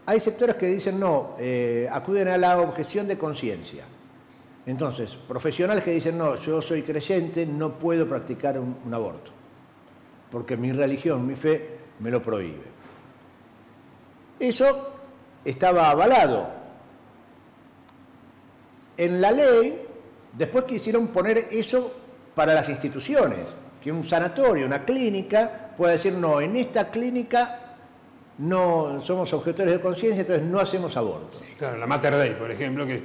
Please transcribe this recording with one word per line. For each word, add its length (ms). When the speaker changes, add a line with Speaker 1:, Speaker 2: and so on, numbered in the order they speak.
Speaker 1:
hay 140
sectores 360
que 120
dicen 320
no, 400
eh, 520
acuden 360
a 100
la 220
objeción 480
de 100
conciencia. 640
Entonces, 500
profesionales 560
que 80
dicen 260
no, 180
yo 260
soy 220
creyente, 640
no 340
puedo 280
practicar 520
un, 260
un 80
aborto, 380
porque 260
mi 140
religión, 540
mi 100
fe, 420
me 120
lo 100
prohíbe. 440
Eso 500
estaba 440
avalado. 580
En 240
la 100
ley, 540
después 320
quisieron 420
poner 440
eso 400
para 180
las 160
instituciones, 720
que 100
un 120
sanatorio, 640
una 200
clínica, 920
pueda 160
decir, 200
no, 260
en 160
esta 360
clínica 640
no 640
somos 320
objetores 400
de 80
conciencia, 400
entonces 240
no 140
hacemos 380
aborto. 420
Speaker 2:
Sí, 180
claro, 200
la 100
Mater 280
Dei, 200
por 160
ejemplo, 340
que 200